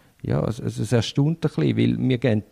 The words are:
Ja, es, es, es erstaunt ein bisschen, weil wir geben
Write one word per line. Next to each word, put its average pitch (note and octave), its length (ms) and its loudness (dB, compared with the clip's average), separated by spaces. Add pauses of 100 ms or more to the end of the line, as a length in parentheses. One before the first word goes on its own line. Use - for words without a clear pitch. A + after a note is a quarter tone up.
(220)
Ja, D3 240 -2
es, A#2 140 -4
es, A#2 200 -6
es A#2 120 -4
erstaunt C#3+ 540 0
ein D3+ 40 -2
bisschen, C3+ 280 0
weil A#2 320 2
wir B2+ 80 2
geben G#2+ 340 0